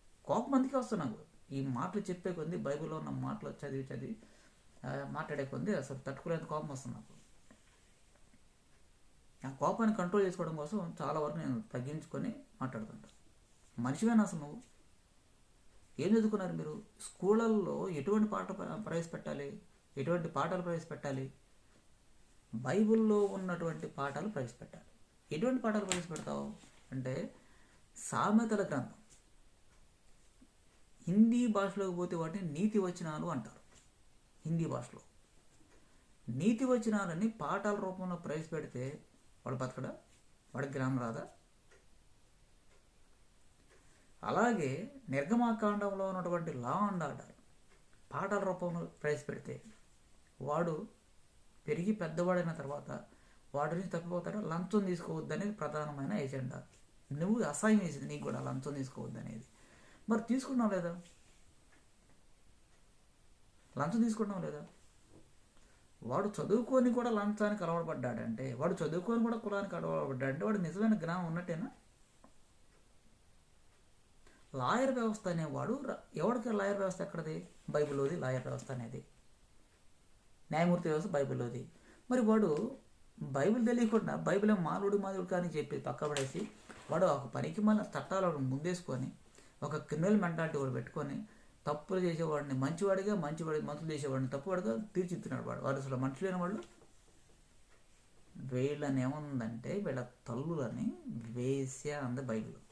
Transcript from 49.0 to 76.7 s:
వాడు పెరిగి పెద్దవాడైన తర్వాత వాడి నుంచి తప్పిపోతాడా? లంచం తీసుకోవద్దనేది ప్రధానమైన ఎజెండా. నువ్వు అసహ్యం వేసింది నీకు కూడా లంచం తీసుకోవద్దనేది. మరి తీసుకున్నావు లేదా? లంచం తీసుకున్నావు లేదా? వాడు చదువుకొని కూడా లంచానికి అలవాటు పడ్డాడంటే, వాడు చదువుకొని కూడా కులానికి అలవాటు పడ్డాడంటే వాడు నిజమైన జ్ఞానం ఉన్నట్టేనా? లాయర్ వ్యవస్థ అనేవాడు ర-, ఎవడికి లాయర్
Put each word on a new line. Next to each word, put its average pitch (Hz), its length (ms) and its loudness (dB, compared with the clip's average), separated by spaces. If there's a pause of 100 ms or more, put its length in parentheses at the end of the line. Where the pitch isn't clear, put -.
వాడు 160 480 -2 (800)
పెరిగి 170 240 2
పెద్దవాడైన 175 600 2
తర్వాత 139 520 -6 (500)
వాడి 151 200 0
నుంచి 180 140 -2
తప్పిపోతాడా? 175 520 -4
లంచం 180 460 0
తీసుకోవద్దనేది 165 640 -2
ప్రధానమైన 147 600 -4
ఎజెండా. 135 540 -4 (460)
నువ్వు 190 300 2
అసహ్యం 208 360 6
వేసింది 147 280 0
నీకు 147 160 -6
కూడా 131 180 -2
లంచం 131 340 -2
తీసుకోవద్దనేది. 131 720 -6 (640)
మరి 220 140 2
తీసుకున్నావు 247 480 2
లేదా? 175 300 0 (2750)
లంచం 180 240 2
తీసుకున్నావు 202 400 0
లేదా? 147 240 -8 (1400)
వాడు 156 260 -2
చదువుకొని 240 640 4
కూడా 240 160 2
లంచానికి 208 540 2
అలవాటు 165 220 0
పడ్డాడంటే, 123 680 -4
వాడు 160 300 0
చదువుకొని 185 380 2
కూడా 220 140 2
కులానికి 196 400 -2
అలవాటు 160 320 0
పడ్డాడంటే 135 360 -2
వాడు 214 140 2
నిజమైన 196 360 4
జ్ఞానం 170 320 0
ఉన్నట్టేనా? 170 440 -4 (2750)
లాయర్ 190 360 2
వ్యవస్థ 226 380 0
అనేవాడు 160 580 -2
ర-, - 100 -4 (200)
ఎవడికి 226 360 0
లాయర్ 202 260 2